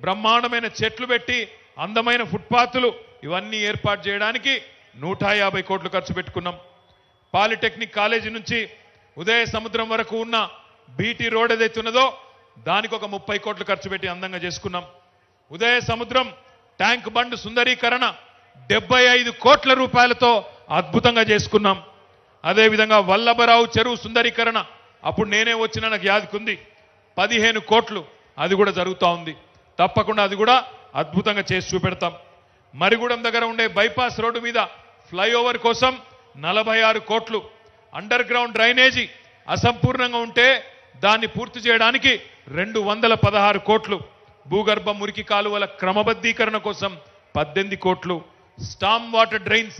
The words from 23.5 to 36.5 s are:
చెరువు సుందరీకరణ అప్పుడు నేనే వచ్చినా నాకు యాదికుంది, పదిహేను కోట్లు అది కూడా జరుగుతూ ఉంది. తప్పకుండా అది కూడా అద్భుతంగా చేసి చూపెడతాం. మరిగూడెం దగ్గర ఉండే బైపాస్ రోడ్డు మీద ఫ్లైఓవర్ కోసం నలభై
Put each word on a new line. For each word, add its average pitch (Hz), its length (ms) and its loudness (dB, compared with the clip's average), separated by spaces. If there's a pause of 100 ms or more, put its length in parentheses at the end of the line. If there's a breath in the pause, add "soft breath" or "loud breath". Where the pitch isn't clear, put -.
చెరువు 233 180 0
సుందరీకరణ 226 680 -2 (400)
అప్పుడు 196 240 -2
నేనే 220 260 0
వచ్చినా 220 340 -2
నాకు 202 180 -4
యాదికుంది, 202 520 -2 (600)
పదిహేను 220 420 2
కోట్లు 214 440 0 (340)
అది 175 160 0
కూడా 202 160 2
జరుగుతూ 185 360 -2
ఉంది. 170 300 -2 (420)
తప్పకుండా 208 440 0
అది 196 140 0
కూడా 233 280 4 (300)
అద్భుతంగా 185 580 -2
చేసి 185 220 -4
చూపెడతాం. 180 400 -2 (600 soft breath)
మరిగూడెం 233 500 0
దగ్గర 233 200 0
ఉండే 226 240 -2
బైపాస్ 226 520 0
రోడ్డు 233 200 0
మీద 233 140 -6 (540)
ఫ్లైఓవర్ 233 500 0
కోసం 240 400 0 (380)
నలభై 214 440 0